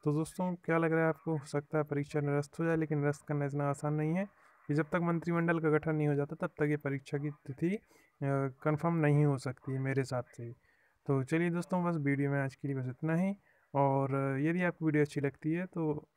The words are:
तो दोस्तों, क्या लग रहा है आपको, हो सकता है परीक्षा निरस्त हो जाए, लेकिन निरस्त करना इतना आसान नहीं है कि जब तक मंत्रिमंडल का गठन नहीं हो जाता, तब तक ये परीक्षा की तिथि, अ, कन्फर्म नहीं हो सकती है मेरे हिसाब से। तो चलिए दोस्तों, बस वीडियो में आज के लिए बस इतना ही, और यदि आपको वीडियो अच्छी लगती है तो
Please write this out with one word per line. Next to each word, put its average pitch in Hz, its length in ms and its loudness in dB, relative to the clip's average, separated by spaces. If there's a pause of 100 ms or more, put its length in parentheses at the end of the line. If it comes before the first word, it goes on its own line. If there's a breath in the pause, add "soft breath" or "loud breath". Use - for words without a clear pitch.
तो 151 80 2
दोस्तों, 175 420 -2
क्या 165 240 0
लग 160 140 2
रहा 160 100 4
है 160 60 4
आपको, 160 280 -2
हो 143 100 -8
सकता 147 320 -4
है 151 60 0
परीक्षा 147 360 -2
निरस्त 143 400 -2
हो 165 40 0
जाए, 165 120 2
लेकिन 151 220 0
निरस्त 143 300 0
करना 143 160 0
इतना 143 260 0
आसान 147 240 -2
नहीं 156 200 0
है 190 100 0 (440 soft breath)
कि 147 60 0
जब 160 80 2
तक 160 140 -2
मंत्रिमंडल 170 640 2
का 156 100 2
गठन 156 240 2
नहीं 151 140 2
हो 147 60 2
जाता, 143 220 -2
तब 175 100 -4
तक - 160 -4
ये 151 140 2
परीक्षा 139 420 -4
की 147 120 -4
तिथि, 165 460 -4
अ, - 60 -12 (800 soft breath)
कन्फर्म 156 320 0
नहीं 147 300 6
हो 143 140 2
सकती 131 340 -8
है 131 60 -2
मेरे 135 220 0
हिसाब 127 240 -4
से। 117 280 -12 (540 soft breath)
तो 135 160 2
चलिए 165 280 0
दोस्तों, 175 340 -2
बस 170 120 0
वीडियो 139 340 0
में 139 100 0
आज 135 140 -4
के - 140 -8
लिए 135 80 -2
बस 131 100 -4
इतना 160 280 -2
ही, 190 200 0 (400 soft breath)
और 135 680 2
यदि 170 220 0
आपको 165 240 -2
वीडियो 151 180 4
अच्छी 147 160 -2
लगती 139 320 -2
है 180 140 -4
तो 151 500 -4